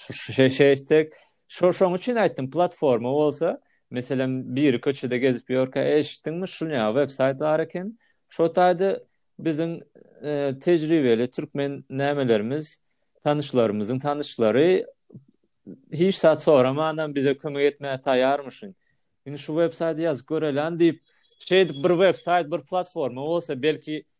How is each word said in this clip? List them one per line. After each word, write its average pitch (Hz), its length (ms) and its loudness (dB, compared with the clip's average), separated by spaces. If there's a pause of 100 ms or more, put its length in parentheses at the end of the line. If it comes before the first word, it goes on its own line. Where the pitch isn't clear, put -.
Şu, - 120 -14
şu - 200 -8
şey, 131 180 4
şey 139 220 6
istek, 156 400 2 (360)
şo-, 180 240 2
şoň 180 240 2
üçin 240 200 -4
aýtdym, 156 340 0
platforma 135 600 0
bolsa, 151 480 0 (300)
meselem, 127 680 -4
bir 135 240 2
köçede 135 380 -4
gezip 123 320 0
ýörkä, 131 480 0
"Eşitdiňmi, 156 480 -6
şuň - 320 -8
ýa 107 100 2
website 135 520 -2
bar 151 200 0
eken?" 180 380 -8 (300)
Şo - 180 -2
taýda 180 600 2 (300)
biziň, 160 420 -4 (420)
e, 143 360 -4
tejribeli 151 720 2
türkmen 143 600 -6
nämelerimiz, 135 920 -2 (420)
tanyşlarymyzyň 123 760 0
tanyşlary 143 840 2 (1080)
hiç 185 220 2
saat 156 280 4
sonra 131 300 4
manam 156 420 -4
bize 139 220 0
kömek 143 360 -2
etmäge 139 300 -8
taýýarmyşyň. 131 720 0 (520)
Indi 139 120 -12
şu 147 140 -10
website 165 500 -2
ýazyp 156 240 -4
görelen 151 540 -4
diýip, 165 180 4 (420)
şeýdip 151 440 0
bir 180 40 4
website, 175 640 2
bir 170 80 -4
platforma 143 640 -6
bolsa 160 400 -4
belki 151 420 -4 (160)